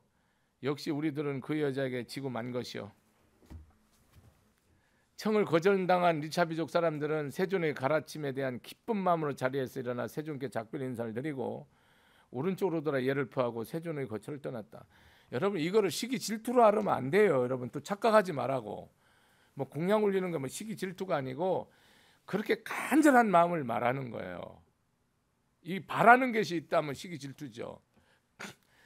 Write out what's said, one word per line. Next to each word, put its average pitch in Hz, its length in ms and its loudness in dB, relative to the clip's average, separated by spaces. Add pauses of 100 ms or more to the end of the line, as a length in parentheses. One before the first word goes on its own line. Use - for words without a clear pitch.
(600)
역시 143 300 -4
우리들은 143 500 -4
그 151 180 -2
여자에게 131 460 -2
지고 139 240 -8
만 120 220 -6
것이요. 113 400 -8 (2250)
청을 208 300 2
거절당한 175 720 4
리차비족 160 500 -2
사람들은 151 640 0
세존의 175 420 0
가라침에 139 600 -2
대한 127 280 -4
기쁜 - 360 -6
마음으로 170 360 2
자리에서 131 460 -2
일어나 120 280 -4
세존께 143 420 -8
작별 113 320 -6
인사를 117 320 -6
드리고 127 540 -6 (640)
오른쪽으로 165 520 -2
돌아 139 180 0
예를 135 280 0
표하고 120 340 -2
세존의 156 440 -8
거처를 110 340 -10
떠났다. 127 440 -12 (460)
여러분, 180 280 -2
이거를 185 300 2
시기 226 300 -4
질투로 233 440 2
하면 208 260 4
안 127 200 -2
돼요. 160 320 4
여러분, 123 280 -2
또 147 120 -8
착각하지 202 520 2
말라고. 120 580 -4 (640)
뭐 135 140 -6
공양 190 360 0
올리는 190 280 0
거 160 80 -2
뭐 135 100 -4
시기 214 260 -10
질투가 185 400 -4
아니고 143 560 -2 (540)
그렇게 208 380 -2
간절한 262 680 6
마음을 170 320 6
말하는 120 480 -2
거예요. 90 500 -10 (1000)
이 180 180 -8
바라는 233 540 6
것이 185 240 0
있다면 151 360 0
시기 175 240 -10
질투죠. 123 640 -12 (1080)